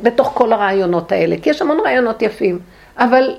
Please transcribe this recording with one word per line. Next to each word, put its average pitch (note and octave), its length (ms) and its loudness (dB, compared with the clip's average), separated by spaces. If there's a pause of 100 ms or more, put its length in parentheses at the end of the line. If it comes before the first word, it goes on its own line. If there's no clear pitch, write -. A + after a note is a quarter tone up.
בתוך A#3 320 0
כל A#3+ 180 2
הרעיונות F#3+ 580 0
האלה. E3+ 300 0
כי D#4 80 0
יש D4+ 120 0
המון D4+ 240 0
רעיונות A#3+ 360 0
יפים, G3 380 -2 (380)
אבל B3+ 420 2